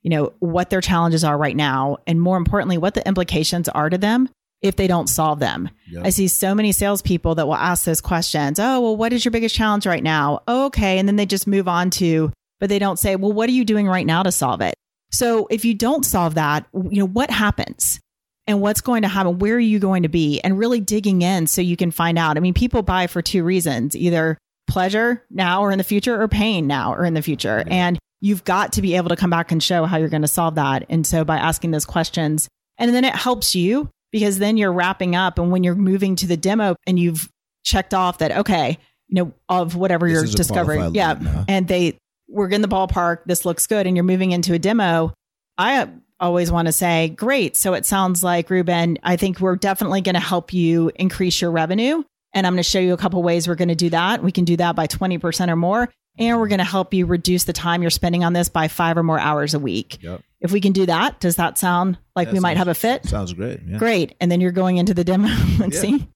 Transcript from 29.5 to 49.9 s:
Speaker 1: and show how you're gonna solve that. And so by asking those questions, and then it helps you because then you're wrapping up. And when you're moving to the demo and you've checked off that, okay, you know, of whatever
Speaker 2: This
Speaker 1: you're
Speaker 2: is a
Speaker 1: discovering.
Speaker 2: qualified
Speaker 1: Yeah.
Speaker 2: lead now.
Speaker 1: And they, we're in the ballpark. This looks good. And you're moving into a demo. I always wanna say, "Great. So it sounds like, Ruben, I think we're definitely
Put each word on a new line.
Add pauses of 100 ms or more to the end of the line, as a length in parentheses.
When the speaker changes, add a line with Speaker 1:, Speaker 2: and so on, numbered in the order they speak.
Speaker 1:
and
show
how
you're
gonna
solve
that.
And
so
by
asking
those
questions, (280)
and
then
it
helps
you (220)
because
then
you're
wrapping
up.
And
when
you're
moving
to
the
demo (100)
and
you've (340)
checked
off
that,
okay, (300)
you
know, (160)
of
whatever
Speaker 2:
This
Speaker 1:
you're
Speaker 2:
is
a
Speaker 1:
discovering.
Speaker 2:
qualified
Speaker 1:
Yeah.
Speaker 2:
lead
now.
Speaker 1:
And
they, (300)
we're
in
the
ballpark.
This
looks
good.
And
you're
moving
into
a
demo. (420)
I (300)
always
wanna
say,
"Great.
So
it
sounds
like,
Ruben,
I
think
we're
definitely